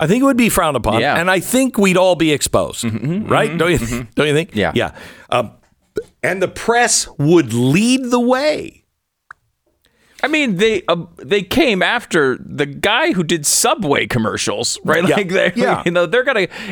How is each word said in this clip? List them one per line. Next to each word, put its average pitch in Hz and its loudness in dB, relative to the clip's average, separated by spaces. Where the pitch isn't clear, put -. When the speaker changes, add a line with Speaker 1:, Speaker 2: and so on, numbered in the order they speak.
Speaker 1:
I 160 -2
think 226 2
it - 4
would 277 2
be 233 4
frowned 160 0
upon, 107 0
Speaker 2:
Yeah. 135 0
Speaker 1:
and 175 0
I 185 2
think 254 0
we'd 190 4
all 185 4
be 160 2
exposed, 98 -2
Speaker 2:
Mm-hmm, 117 -4
mm-hmm, 208 -4
Speaker 1:
right? 170 2
Speaker 2:
mm-hmm, 165 -4
Speaker 1:
Don't 165 0
you, 139 2
Speaker 2:
mm-hmm. 117 -6
Speaker 1:
don't 147 0
you 151 0
think? 160 -2
Speaker 2:
Yeah. 90 0
Speaker 1:
Yeah. 107 -2
Um, 117 -2
and 185 -4
the 175 0
press - 0
would 147 4
lead 214 2
the 247 2
way. 254 -2
Speaker 2:
I 262 0
mean, 285 0
they, 214 0
uh, 170 -2
they 190 -2
came 214 0
after 170 0
the 139 -4
guy 208 0
who 180 -2
did 151 -2
Subway 147 0
commercials, 107 -4
right? 160 2
Speaker 1:
Yeah. 147 2
Speaker 2:
Like, 202 -2
they're, 185 2
Speaker 1:
Yeah. 226 0
Speaker 2:
you 175 -2
know, 175 0
they're 233 0
gonna, 240 0